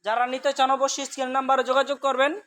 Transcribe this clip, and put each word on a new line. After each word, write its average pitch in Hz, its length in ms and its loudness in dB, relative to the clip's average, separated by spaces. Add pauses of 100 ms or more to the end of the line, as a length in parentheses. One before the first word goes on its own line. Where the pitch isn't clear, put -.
যারা 233 180 0 (100)
নিতে 269 240 -2
চান 262 200 4
অবশ্যই 269 300 -2
স্ক্রিন 254 300 -6
নাম্বারে 269 320 2
যোগাযোগ 269 360 2
করবেন। 269 260 2 (160)